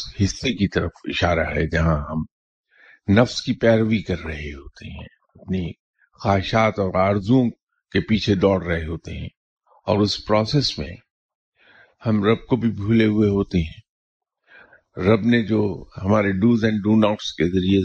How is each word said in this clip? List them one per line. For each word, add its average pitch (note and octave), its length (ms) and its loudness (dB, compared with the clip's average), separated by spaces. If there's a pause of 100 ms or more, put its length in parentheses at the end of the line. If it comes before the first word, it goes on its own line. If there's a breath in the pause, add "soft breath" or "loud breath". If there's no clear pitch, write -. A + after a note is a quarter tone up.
(160)
حصے G#2 360 -2
کی F#2+ 160 0
طرف E2+ 240 -4 (180)
اشارہ E2 400 -2
ہے D#2 180 -2
جہاں D#2+ 280 0 (120)
ہم D#2+ 160 -6 (840 soft breath)
نفس A#2 340 2
کی C3 180 -4
پیروی A2+ 420 2
کر F2 180 -6
رہے D2 320 -10
ہوتے - 360 -18
ہیں، D2 180 -14 (280)
اپنی F#2 280 -6 (580)
خواہشات G#2+ 580 0
اور F#2+ 220 -2
آرزوؤں G#2 480 2 (440)
کے - 160 2
پیچھے G#2+ 280 2
دوڑ F#2+ 280 4
رہے E2 220 -4
ہوتے D#2+ 320 -10
ہیں، - 100 -10 (580 soft breath)
اور G2 140 0
اس - 260 -2
پروسیس A2 520 0
میں D2+ 140 -8 (1120 soft breath)
ہم G#2+ 220 0
رب - 220 0
کو C3 100 2
بھی A2+ 200 0
بھولے A2 300 2
ہوئے G#2+ 240 2
ہوتے G2 300 0
ہیں۔ D#2+ 200 -8 (1160 soft breath)
رب G2+ 300 2
نے A#2+ 200 4
جو G#2+ 140 0 (360)
ہمارے G2+ 420 2
do's A2+ 280 4
and A2 200 0
do G#2+ 140 4
nots G#2+ 260 0 (100)
کے E2+ 140 0
ذریعے F#2+ 340 2